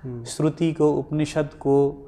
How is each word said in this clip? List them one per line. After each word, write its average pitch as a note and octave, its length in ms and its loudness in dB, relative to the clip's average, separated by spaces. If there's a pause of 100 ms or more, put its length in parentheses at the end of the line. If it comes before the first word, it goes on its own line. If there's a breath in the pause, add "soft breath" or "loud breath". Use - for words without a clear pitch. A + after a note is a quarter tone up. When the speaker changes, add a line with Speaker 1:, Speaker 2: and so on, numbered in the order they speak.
Speaker 1:
उम्। A#2+ 200 -10
Speaker 2:
श्रुतिको, D3+ 680 0
उपनिषदको C#3+ 1000 0 (180)